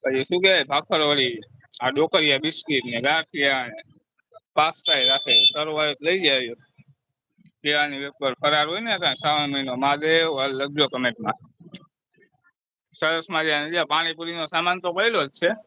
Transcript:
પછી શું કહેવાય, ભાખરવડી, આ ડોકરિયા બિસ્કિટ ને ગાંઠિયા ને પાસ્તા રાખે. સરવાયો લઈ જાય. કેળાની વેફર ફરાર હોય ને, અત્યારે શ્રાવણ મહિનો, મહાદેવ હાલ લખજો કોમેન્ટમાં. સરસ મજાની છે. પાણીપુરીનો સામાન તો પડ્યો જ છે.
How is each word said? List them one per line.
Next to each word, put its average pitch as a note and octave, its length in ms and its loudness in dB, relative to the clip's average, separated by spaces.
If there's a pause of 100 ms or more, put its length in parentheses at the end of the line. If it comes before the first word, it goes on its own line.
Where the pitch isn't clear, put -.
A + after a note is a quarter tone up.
પછી C3 200 0
શું F3 180 -2
કહેવાય, F#3 220 4
ભાખરવડી, C#3 760 0 (400)
આ B2+ 80 0
ડોકરિયા D3+ 480 2
બિસ્કિટ D3 480 -4
ને A#2 160 -6
ગાંઠિયા C#3 680 0
ને A2 140 -14 (720)
પાસ્તા D3+ 540 2
રાખે. C#3 260 2 (120)
સરવાયો D3+ 560 0
લઈ F3 220 0
જાય. C3 320 2 (1040)
કેળાની D3 360 0
વેફર C#3 360 -4
ફરાર D3 340 2
હોય F3 120 -4
ને, A3+ 140 -4
અત્યારે D#3+ 220 0
શ્રાવણ D3 360 0
મહિનો, C3+ 240 -4
મહાદેવ D3+ 640 2
હાલ C3+ 140 -2
લખજો C#3+ 360 -2
કોમેન્ટમાં. A#2+ 500 -4 (1600)
સરસ D#3+ 300 -2
મજાની D#3 420 -2
છે. E3+ 120 0
પાણીપુરીનો E3 640 -4
સામાન F3 320 0
તો F3 140 -4
પડ્યો G3 340 0
જ - 20 -10
છે. E3+ 200 0 (180)